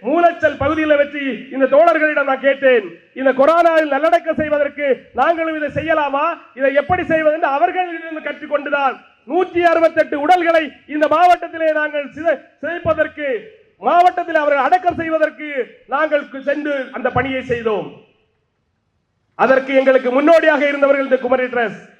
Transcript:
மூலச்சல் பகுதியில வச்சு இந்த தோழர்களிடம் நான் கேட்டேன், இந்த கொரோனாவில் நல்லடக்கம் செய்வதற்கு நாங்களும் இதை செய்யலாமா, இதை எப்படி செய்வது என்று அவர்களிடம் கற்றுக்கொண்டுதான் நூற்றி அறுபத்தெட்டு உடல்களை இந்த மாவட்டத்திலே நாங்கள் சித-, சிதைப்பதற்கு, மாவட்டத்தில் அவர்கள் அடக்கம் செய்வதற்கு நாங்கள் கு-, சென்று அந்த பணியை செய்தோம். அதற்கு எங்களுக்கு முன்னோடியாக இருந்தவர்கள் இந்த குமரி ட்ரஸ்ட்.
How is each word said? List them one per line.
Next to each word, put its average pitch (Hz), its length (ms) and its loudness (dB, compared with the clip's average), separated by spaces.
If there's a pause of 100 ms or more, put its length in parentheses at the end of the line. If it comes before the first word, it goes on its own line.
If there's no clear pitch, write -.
மூலச்சல் 320 560 2
பகுதியில 302 380 0
வச்சு 285 220 -2 (320)
இந்த 269 200 2
தோழர்களிடம் 302 560 2
நான் 247 160 -4
கேட்டேன், 262 400 2 (340)
இந்த 269 200 2
கொரோனாவில் 320 540 4
நல்லடக்கம் 330 460 0
செய்வதற்கு 294 480 -2 (320)
நாங்களும் 320 400 0
இதை 294 180 -4
செய்யலாமா, 302 480 -2 (340)
இதை 269 120 2 (100)
எப்படி 359 300 -2
செய்வது 311 260 2
என்று 330 180 0
அவர்களிடம் 330 720 -4
கற்றுக்கொண்டுதான் 285 680 -4 (380)
நூற்றி 349 300 -2 (100)
அறுபத்தெட்டு 320 540 0
உடல்களை 330 380 2 (300)
இந்த 302 120 2 (100)
மாவட்டத்திலே 330 540 2 (100)
நாங்கள் 294 260 -4 (120)
சித-, 320 200 -2 (220)
சிதைப்பதற்கு, 311 680 -4 (600)
மாவட்டத்தில் 349 540 2
அவர்கள் 285 240 0
அடக்கம் 349 340 0
செய்வதற்கு 311 480 -4 (460)
நாங்கள் 294 380 -2
கு-, 269 160 -14
சென்று 294 260 -4 (220)
அந்த 240 200 -4
பணியை 262 240 -2 (120)
செய்தோம். 220 360 -4 (1600)
அதற்கு 269 360 0
எங்களுக்கு 262 380 2
முன்னோடியாக 311 520 4
இருந்தவர்கள் 277 380 0
இந்த 254 160 0
குமரி 254 300 0
ட்ரஸ்ட். 226 280 -4 (180)